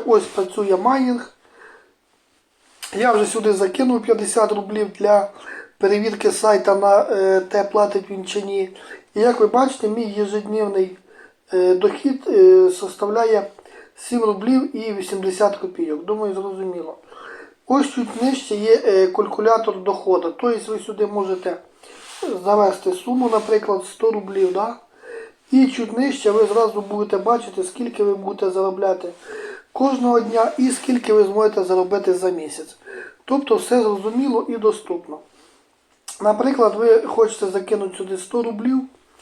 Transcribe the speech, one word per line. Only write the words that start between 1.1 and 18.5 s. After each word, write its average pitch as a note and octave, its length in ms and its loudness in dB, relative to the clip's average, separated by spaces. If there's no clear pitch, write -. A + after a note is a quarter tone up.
Я A#3 160 2
вже G#3+ 140 2
сюди G#3+ 260 0
закинув G#3 500 0
п'ятдесят G#3 500 0
рублів G3+ 460 -4
для G3+ 300 4
перевірки G#3 520 0
сайта G3+ 440 2
на, G3+ 360 4
е, F#3+ 300 2
те, G3+ 240 -2
платить G3+ 460 0
він F#3+ 140 -10
чи G3+ 180 -6
ні. G3 340 -6
І G#3 60 -2
як A#3+ 200 4
ви G#3+ 60 6
бачите, A#3+ 420 0
мій G#3+ 300 -6
ежедневний, G#3 800 -2
е, F#3 200 4
дохід, G3+ 540 0
е, F#3 420 8
составляє G#3 760 -2
сім A#3+ 280 -4
рублів A3 520 0
і A3 160 -6
вісімдесят F#3+ 640 -2
копійок. E3+ 480 -6
Думаю, G#3 300 -4
зрозуміло. F#3+ 640 -8
Ось C4 240 0
чуть A3+ 320 -8
нижче C4 320 -2